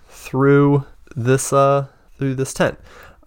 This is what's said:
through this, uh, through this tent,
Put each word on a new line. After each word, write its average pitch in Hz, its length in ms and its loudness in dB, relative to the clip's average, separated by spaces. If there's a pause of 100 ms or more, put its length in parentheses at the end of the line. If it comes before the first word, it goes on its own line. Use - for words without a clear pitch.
through 143 760 2 (300)
this, 131 380 -2
uh, 139 340 2 (300)
through 135 180 -6
this 131 180 -8
tent, - 240 -4 (500)